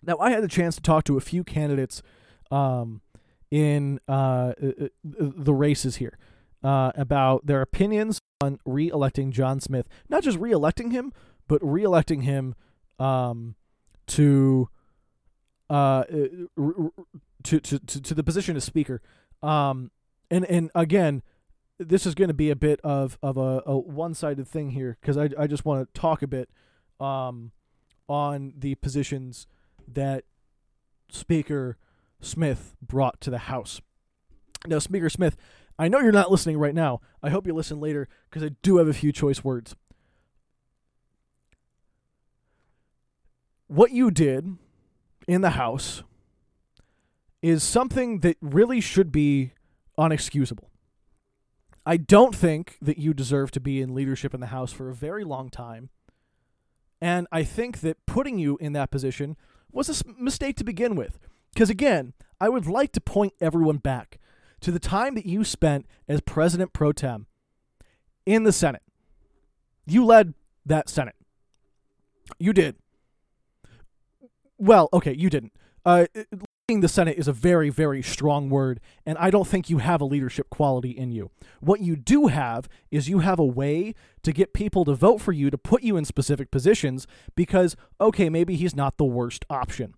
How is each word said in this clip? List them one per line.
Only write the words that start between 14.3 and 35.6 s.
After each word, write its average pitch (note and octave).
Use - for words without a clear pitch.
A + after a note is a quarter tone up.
uh, D3+
uh, C#3
r-, D#3
r-, E3+
to, D#3+
to, -
to, -
to D3
the D3+
position E3
of C3
Speaker. C3+
Um, C#3+
and, F3+
and F3
again, E3
this F3
is E3
gonna F#3
be D3+
a D3
bit D3+
of, C#3
of C#3
a, C3
a C#3
one-sided D3
thing D3
here, B2+
'cause C#3+
I, D3
I D3
just C#3+
wanna C3+
talk D#3+
a C#3+
bit, B2+
um, B2+
on C#3+
the C#3
positions C3+
that C3+
Speaker C#3+
Smith -
brought C3
to -
the B2
House. B2
Now, D#3+
Speaker E3+
Smith, E3+